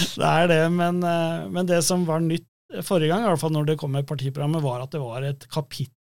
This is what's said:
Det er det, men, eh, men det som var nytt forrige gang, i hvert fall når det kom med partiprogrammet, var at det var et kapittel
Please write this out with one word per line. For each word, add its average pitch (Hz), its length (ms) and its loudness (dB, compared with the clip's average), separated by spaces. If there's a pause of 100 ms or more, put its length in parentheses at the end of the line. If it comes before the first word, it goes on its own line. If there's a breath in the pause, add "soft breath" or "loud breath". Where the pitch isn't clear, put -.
(160 loud breath)
Det - 80 0
er 151 240 4
det, 165 240 4
men, 175 320 0
eh, 165 440 -2
men 180 180 -2
det 170 180 4
som 180 200 2
var 160 160 0
nytt 165 240 0 (380)
forrige 165 260 2
gang, 185 140 2
i 226 60 2
hvert 170 120 4
fall 160 140 0
når 151 120 0
det 156 120 2
kom 143 140 -6
med 139 140 0
partiprogrammet, 143 560 -2
var 123 200 -2
at 135 80 -10
det 160 100 -6
var 123 220 -6
et 139 260 -6
kapittel - 440 -6 (180)